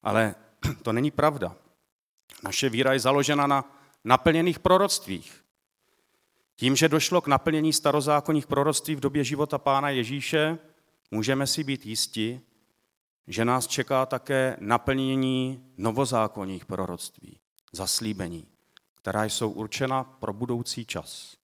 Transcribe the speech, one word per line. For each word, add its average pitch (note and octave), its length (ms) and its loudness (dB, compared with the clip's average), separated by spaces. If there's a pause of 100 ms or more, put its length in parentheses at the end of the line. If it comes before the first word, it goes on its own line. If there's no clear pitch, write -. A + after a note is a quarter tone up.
Ale G#2+ 320 0 (240)
<clears throat> - 240 -4
to A#2 100 -2
není C3+ 180 0
pravda. C#3+ 460 0 (840)
Naše A2 260 -2
víra C3 240 2
je C3+ 80 2
založena C#3+ 460 2
na C#3 300 0 (280)
naplněných D#3+ 540 4
proroctvích. F3+ 840 0 (1120)
Tím, C3 200 2
že D#3 120 4
došlo D#3+ 320 2
k - 60 -10
naplnění D#3 460 2
starozákonních D3 760 0
proroctví D3 480 0
v C3+ 60 -8
době C#3 240 0
života C#3+ 340 -2
Pána C#3 320 0
Ježíše, C#3 680 -2 (520)
můžeme C3 360 0
si D3+ 180 -2
být C3+ 220 -6
jisti, A2 540 -4 (840)
že A2+ 180 -2
nás B2 220 2
čeká C3 400 0
také C3 540 -2
naplnění C3 1160 0
novozákonních A2 880 -2
proroctví, - 760 -10 (320)
zaslíbení, F#2+ 720 -6 (480)
která G#2 300 -4
jsou G#2+ 260 -4
určena C3 540 -4
pro - 280 -8
budoucí A#2+ 540 -6
čas. - 580 -12